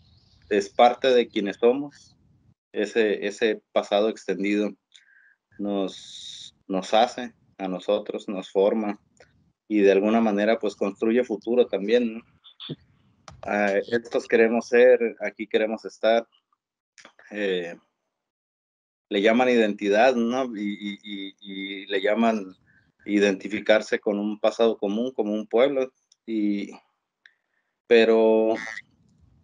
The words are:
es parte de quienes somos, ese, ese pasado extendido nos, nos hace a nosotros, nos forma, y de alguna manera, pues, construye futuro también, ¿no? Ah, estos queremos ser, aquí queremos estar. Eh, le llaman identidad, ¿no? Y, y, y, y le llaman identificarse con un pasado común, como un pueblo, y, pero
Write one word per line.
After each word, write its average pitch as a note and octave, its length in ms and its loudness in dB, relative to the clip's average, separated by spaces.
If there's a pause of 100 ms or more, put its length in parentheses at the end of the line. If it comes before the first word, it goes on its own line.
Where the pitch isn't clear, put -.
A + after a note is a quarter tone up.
(480)
es G2+ 220 0
parte B2 380 4
de B2 200 4
quienes G2+ 280 -4
somos, - 600 -2 (560)
ese, G#2+ 540 -2
ese G#2 360 -2 (100)
pasado G#2 360 0
extendido G2+ 640 -2 (880)
nos, - 1000 -8 (120)
nos F#2+ 260 -4
hace A#2 400 0 (240)
a F#2+ 100 -8
nosotros, G#2 600 -4
nos F#2+ 220 -10
forma, G#2 480 0 (680)
y G#2+ 120 0
de G2 120 8
alguna G#2+ 300 4
manera, G#2+ 360 2
pues, - 160 -4
construye A2+ 480 0
futuro A#2 440 0
también, A2 480 -2
¿no? A#2 80 -14 (1200)
Ah, G#2 320 0 (180)
estos A#2 340 -4
queremos A2+ 420 2
ser, B2 300 6 (220)
aquí G#2 260 -8
queremos A2 380 -2
estar. A2 420 0 (1040)
Eh, F#2+ 460 -6 (1300)
le G#2 140 0
llaman A#2+ 260 2
identidad, G#2+ 680 2
¿no? A#2+ 280 -2 (120)
Y, G#2 240 -6
y, G2+ 220 -10
y, G2 380 -12
y G2 460 -12
le G2 160 -4
llaman G#2+ 540 -2 (500)
identificarse G2+ 920 0
con G#2 200 -4
un G#2 200 -6
pasado A2 380 0
común, A2 360 -4
como G#2+ 200 -4
un G#2+ 140 -6
pueblo, C3 460 0 (340)
y, G#2 460 -4 (1120)
pero A2 680 4 (880)